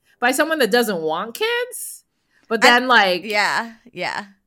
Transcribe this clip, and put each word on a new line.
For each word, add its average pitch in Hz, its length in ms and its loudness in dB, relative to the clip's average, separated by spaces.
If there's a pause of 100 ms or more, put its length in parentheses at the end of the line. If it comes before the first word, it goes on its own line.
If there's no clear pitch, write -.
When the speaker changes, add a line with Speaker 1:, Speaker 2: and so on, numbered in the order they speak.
(200)
Speaker 1:
by 254 120 2
someone 311 280 0
that 233 120 2
doesn't 214 300 0
want 170 340 -4
kids, 480 680 -6 (460)
but 220 140 -2
Speaker 2:
I - 80 8
Speaker 1:
then, 247 180 2
like, 190 340 4
Speaker 2:
Yeah, 208 520 -2 (180)
yeah. 175 320 -8 (200)